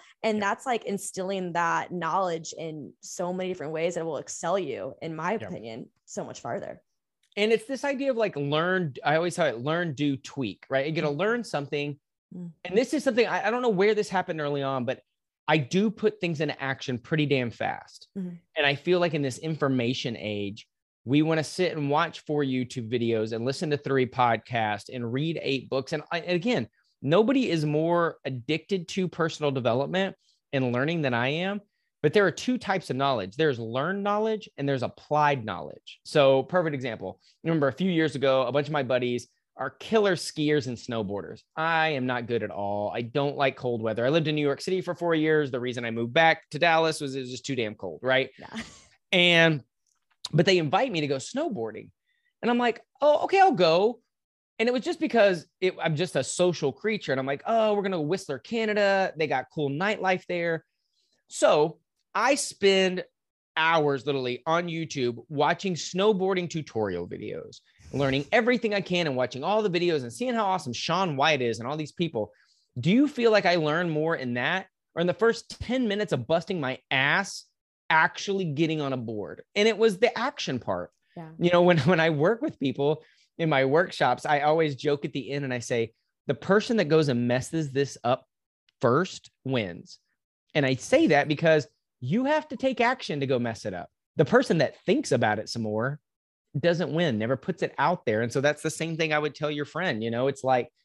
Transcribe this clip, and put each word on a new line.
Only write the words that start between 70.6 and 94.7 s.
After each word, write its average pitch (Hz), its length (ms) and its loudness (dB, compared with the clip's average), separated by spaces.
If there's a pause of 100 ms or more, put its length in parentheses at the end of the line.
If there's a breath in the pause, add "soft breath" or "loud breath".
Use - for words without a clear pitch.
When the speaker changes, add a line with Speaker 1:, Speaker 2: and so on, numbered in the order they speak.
Speaker 2:
Shaun 165 440 -2
White 147 240 4
is 113 180 -2
and 113 80 -8
all 151 100 -6
these 151 140 -8
people. 117 400 -4 (480 soft breath)
Do 147 100 0
you 262 180 6
feel 233 240 2
like 202 140 4
I 175 100 4
learn 165 340 0
more 156 260 0
in 123 200 -4
that 160 320 -2 (260)
or 160 80 -2
in 175 60 2
the 175 60 0
first - 480 -2
ten 247 260 -2
minutes 202 260 -2
of 127 120 -2
busting 170 360 0
my 131 180 -4 (100)
ass, 151 560 0 (440)
actually 175 560 2
getting 156 340 0
on 135 140 -2
a 131 40 -4
board? 107 460 -8 (120)
And 208 120 4
it 214 100 2
was 208 220 4
the 220 180 2
action 208 420 -4
part. 90 320 -4 (260)
Speaker 1:
Yeah. 160 200 -16
Speaker 2:
You 175 140 4
know, 175 120 8
when, 175 160 6
when 160 200 4
I 160 120 4
work 180 300 2
with 302 180 -6
people 143 440 0 (340 soft breath)
in 160 120 0
my 135 160 4
workshops, 143 600 2
I 147 160 2
always 151 340 2
joke 143 280 -2
at 151 80 -6
the 123 200 -8
end 143 120 -4
and 127 100 -4
I 123 60 -2
say, 117 320 -2 (360)
"The 143 60 0
person 214 440 2
that 185 80 4
goes 151 240 4
and 120 180 2
messes 135 440 -2
this 135 340 -2
up 123 200 0 (540)
first 139 520 0 (120)
wins." 110 560 -4 (540)
And 147 120 2
I 131 100 2
say 277 320 2
that 143 200 4
because 156 400 2 (340)
you 190 240 0
have 302 240 0
to 262 80 -10
take 262 240 0
action 233 400 -2
to 135 40 -2
go 127 140 2
mess 117 260 -4
it 98 80 -6
up. 85 160 -8 (280)
The 156 80 6
person 220 340 4
that - 260 0